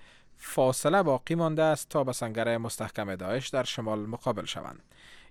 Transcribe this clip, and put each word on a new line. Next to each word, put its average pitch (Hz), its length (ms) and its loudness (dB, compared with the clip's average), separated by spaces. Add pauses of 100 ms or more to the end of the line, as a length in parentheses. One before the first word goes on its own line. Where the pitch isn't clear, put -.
(400)
فاصله 147 600 4
باقی 147 320 2
مانده 160 280 2
است 156 260 2
تا 147 160 0
به 131 80 -2
سنگر 117 460 0
مستحکم 110 580 -4
داعش 98 320 -4
در 135 140 0
شمال 110 360 -2
مقابل 107 460 -4
شوند. - 380 -10 (480)